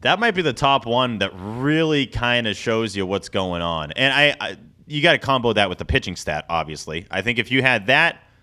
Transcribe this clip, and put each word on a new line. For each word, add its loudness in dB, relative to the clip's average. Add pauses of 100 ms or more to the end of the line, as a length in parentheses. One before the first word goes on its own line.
that 4
might 2
be -2
the 0
top 2
one 0
that 0
really 0
kinda 0
shows -2
you 0
what's -4
going -2
on. -4
And 2
I, 4
I, -8 (320)
you -4
gotta 4
combo 0
that 2
with -8
the -10
pitching -2
stat, -6
obviously. -6
I -4
think -2
if -2
you 2
had 2
that, 2 (220)